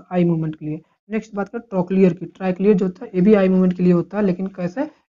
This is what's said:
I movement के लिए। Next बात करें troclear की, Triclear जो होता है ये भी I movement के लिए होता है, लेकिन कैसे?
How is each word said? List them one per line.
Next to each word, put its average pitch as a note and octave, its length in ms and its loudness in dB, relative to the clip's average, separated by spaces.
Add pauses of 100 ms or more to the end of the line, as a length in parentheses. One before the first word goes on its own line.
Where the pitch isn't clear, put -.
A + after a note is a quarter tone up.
(120)
I F3+ 140 0
movement D#3+ 300 -2
के D#3 100 -14
लिए। D3+ 160 -8 (280)
Next G#3+ 260 -8
बात G3+ 140 -6
करें A#3 200 -12
troclear F#3+ 440 2
की, E3+ 120 -12
Triclear F#3+ 500 0
जो F#3+ 100 0
होता F#3 200 -8
है A3+ 100 -18
ये F3+ 60 0
भी G#3+ 120 6
I F#3+ 160 4
movement F#3 240 2
के F3+ 100 -2
लिए F3+ 100 4
होता F3 240 -2
है, G#3+ 60 -2
लेकिन F#3 240 -2
कैसे? F#3+ 420 -8 (220)